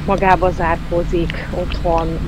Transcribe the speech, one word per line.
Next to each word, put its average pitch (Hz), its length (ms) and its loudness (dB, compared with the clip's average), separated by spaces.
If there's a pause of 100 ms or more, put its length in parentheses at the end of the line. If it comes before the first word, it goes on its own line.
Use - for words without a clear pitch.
magába 185 440 4
zárkózik, 170 1000 -2
otthon, 165 760 0